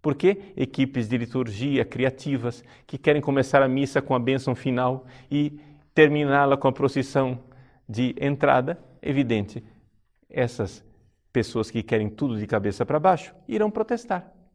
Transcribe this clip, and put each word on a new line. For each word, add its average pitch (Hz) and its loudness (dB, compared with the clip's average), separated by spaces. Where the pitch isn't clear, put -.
Por 143 0
quê? 196 0
Equipes 135 -2
de 120 0
liturgia 120 -2
criativas 127 -4
que 143 -12
querem 147 2
começar 139 2
a 139 4
missa 135 0
com 139 -4
a 127 2
bênção 131 -2
final 127 -2
e 147 -2
terminá-la 143 6
com 139 0
a 127 4
procissão 131 0
de 120 -2
entrada. 139 2
Evidente, 117 -2
essas 120 -4
pessoas 110 -2
que 113 -4
querem 107 0
tudo 117 -4
de 104 -6
cabeça 101 -2
para 151 0
baixo 180 0
irão 214 -2
protestar. 220 -6